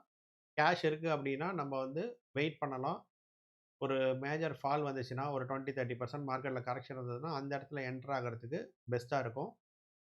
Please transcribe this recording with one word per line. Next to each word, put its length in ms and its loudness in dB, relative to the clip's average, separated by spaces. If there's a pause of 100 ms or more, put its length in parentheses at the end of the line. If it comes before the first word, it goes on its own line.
(580)
கேஷ் 280 6
இருக்கு 220 2
அப்படின்னா, 460 2
நம்ம 260 0
வந்து 240 -2 (280)
வெயிட் 260 2
பண்ணலாம். 420 -2 (840)
ஒரு 380 4
மேஜர் 340 0
ஃபால் 300 2
வந்துச்சுன்னா, 480 -2
ஒரு 140 0
ட்வென்டி, 260 -2
தர்ட்டி 240 -2
பர்சன்ட் 320 -4
மார்க்கெட்ல 360 -2
கரெக்ஷன் 340 -4
வந்ததுன்னா, 360 -4
அந்த 240 -2
இடத்துல 240 -6
என்டர் 320 -4
ஆகிறதுக்கு 460 -2 (300)
பெஸ்ட்டா 300 2
இருக்கும். 320 -2 (540)